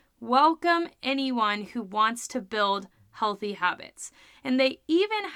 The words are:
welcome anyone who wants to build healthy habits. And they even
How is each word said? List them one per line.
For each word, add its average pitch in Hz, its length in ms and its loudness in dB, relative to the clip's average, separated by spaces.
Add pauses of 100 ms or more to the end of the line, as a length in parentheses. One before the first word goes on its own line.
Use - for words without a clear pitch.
(200)
welcome 320 680 2 (160)
anyone 247 600 -2
who 214 200 -10
wants 214 460 -2
to 254 120 -6
build 202 460 -2 (240)
healthy 208 420 -4
habits. - 560 -6 (340)
And 254 160 2
they 269 280 2
even 403 380 2 (100)